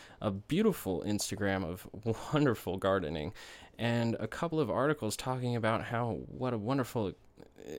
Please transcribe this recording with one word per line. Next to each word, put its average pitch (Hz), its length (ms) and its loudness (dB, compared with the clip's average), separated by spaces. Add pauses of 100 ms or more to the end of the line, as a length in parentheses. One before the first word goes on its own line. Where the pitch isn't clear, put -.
(220)
a 107 80 0
beautiful 104 800 2
Instagram 98 560 0
of 87 240 -6 (460)
wonderful 131 420 2
gardening 87 560 2 (480)
and 117 400 2
a 107 80 -2
couple 165 320 -2
of 123 100 2
articles 120 460 2
talking 123 400 0
about 110 260 2
how, 117 460 0
what 127 260 -2
a 117 40 0
wonderful, 117 500 0
uh, - 720 -12